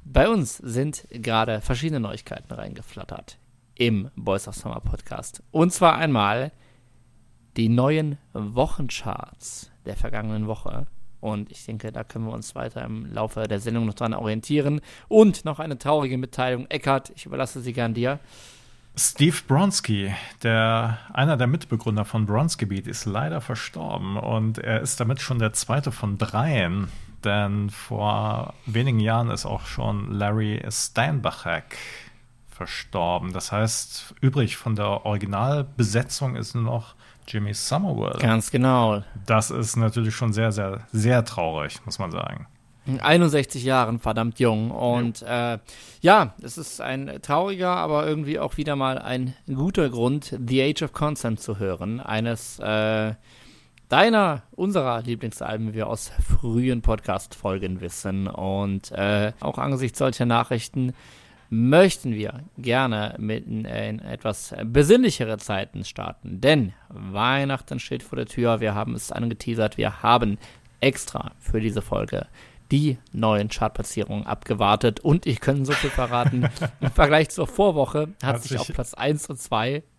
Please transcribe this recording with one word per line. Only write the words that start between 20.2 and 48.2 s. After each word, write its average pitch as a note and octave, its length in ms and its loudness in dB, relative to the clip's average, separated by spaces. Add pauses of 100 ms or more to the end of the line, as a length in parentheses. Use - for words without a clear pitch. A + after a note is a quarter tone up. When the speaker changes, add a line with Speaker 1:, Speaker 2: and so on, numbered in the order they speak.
Speaker 2:
der, A2+ 540 2 (160)
einer C#3+ 240 4
der B2+ 100 4
Mitbegründer G#2+ 580 0
von A2 200 0
Bronski A#2 400 0
Beat, F#2+ 220 -4
ist - 180 -8
leider C3+ 360 -2
verstorben. F#2+ 760 -6
Und A2 420 0
er A2 220 -2
ist - 180 -4
damit B2 220 0
schon B2 180 -2
der G#2+ 140 2
zweite C3+ 380 -2
von G2+ 260 -4
dreien. G#2 680 0 (380)
Denn G2+ 440 0
vor G#2+ 840 -2 (120)
wenigen A#2 360 2
Jahren A2+ 280 2
ist - 160 -4
auch G2+ 200 -6
schon G#2 480 -4
Larry G#2 560 0
Steinbachek A2+ 1080 -2 (680)
verstorben. F2 880 -4
Das F#2 180 -6
heißt, - 680 -2
übrig C3 360 2
von A2 180 -2
der G#2 300 -2
Originalbesetzung A#2 1300 -2
ist A2 180 -8
nur A#2+ 80 0
noch A2+ 320 -4 (320)
Jimmy G#2 260 -4
Somerville. C3+ 680 -2
Speaker 1:
Ganz A2+ 320 2
genau. B2 520 4 (220)
Speaker 2:
Das A2 260 4
ist A#2 240 -2
natürlich A2 400 2
schon A2 180 0
sehr, A2 180 2
sehr, G2+ 300 -4 (100)
sehr A2+ 340 4
traurig, D#2+ 600 -4
muss - 140 -8
man F2+ 120 -4
sagen. - 360 -6 (380)
Speaker 1:
In C3 160 -2
einundsechzig D3 640 6
Jahren, A#2+ 340 2
verdammt A2+ 400 -2
jung. A2+ 320 4
Und, A#2+ 500 0
Speaker 2:
Jo. A#2 60 -14
Speaker 1:
äh, A#2+ 320 -2 (420)
ja, E3+ 400 6
es - 160 -12
ist - 240 -12
ein C3+ 400 -6
trauriger, F3+ 540 0
aber D#3 320 0
irgendwie D3+ 320 -2